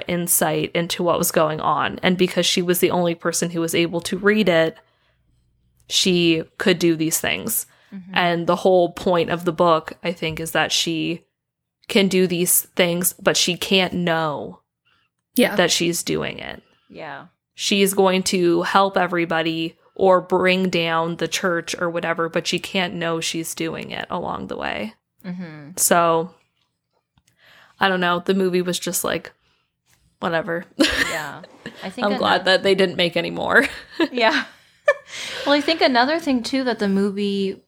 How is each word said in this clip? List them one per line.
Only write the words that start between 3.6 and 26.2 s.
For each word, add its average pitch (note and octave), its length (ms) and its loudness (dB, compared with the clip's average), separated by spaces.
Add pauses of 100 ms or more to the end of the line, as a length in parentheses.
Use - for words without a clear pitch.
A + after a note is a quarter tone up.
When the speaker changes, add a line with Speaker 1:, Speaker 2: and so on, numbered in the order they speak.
Speaker 1:
was E3 140 -4
able E3+ 260 0
to - 160 -6
read G3+ 320 2
it, D#3+ 280 2 (1120)
she E3+ 540 2 (140)
could F#3 220 2
do E3+ 160 4
these D#3+ 240 -2
things. - 460 -4 (280)
Speaker 2:
Mm-hmm. F#3+ 200 -18
Speaker 1:
And F3 340 2
the F3 100 2
whole F3+ 340 4
point F3 380 0
of E3+ 160 -4
the F3 80 0
book, D#3+ 400 2 (100)
I F3 80 -4
think, D#3+ 280 -6
is D#3+ 120 -8
that D#3+ 200 0
she E3 520 -2 (640)
can G3 220 4
do F#3 180 4
these F3 360 0 (120)
things, F3 380 0
but - 240 0
she E3+ 180 0
can't F#3 380 0
know E3 680 -2 (720)
Speaker 3:
Yeah. A#3 200 2
Speaker 1:
that F3 160 2
she's E3+ 320 0
doing D#3 360 -4
it. - 220 -12 (280)
Speaker 2:
Yeah. D3+ 380 -16 (280)
Speaker 1:
She's G3 380 2
going F#3+ 300 2
to F3 400 2
help G3 340 2
everybody E3 800 -2 (180)
or F#3 260 6
bring F#3 480 2
down E3 460 0
the E3 120 -4
church E3+ 520 -2
or F3 100 -2
whatever, E3 400 -2
but E3 160 -2
she F3 140 -2
can't F3+ 360 -4
know E3 260 -4
she's E3 340 -6
doing E3 360 -6
it - 200 -8
along - 360 -6
the - 100 -10
way. G#3 360 -6 (320)
Speaker 2:
Mm-hmm. D#3+ 520 -12
Speaker 1:
So, E3+ 580 2 (1400)